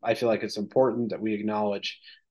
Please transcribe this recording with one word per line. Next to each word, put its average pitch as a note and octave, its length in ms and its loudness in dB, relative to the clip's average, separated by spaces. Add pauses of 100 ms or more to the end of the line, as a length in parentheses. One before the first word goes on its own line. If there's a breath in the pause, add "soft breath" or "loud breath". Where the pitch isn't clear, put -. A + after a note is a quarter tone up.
I A2+ 140 2
feel A#2+ 140 2
like A2 140 2
it's G#2 140 -6
important A#2 540 2
that F#2 100 -6
we A2 120 0
acknowledge G#2 680 -2 (320 loud breath)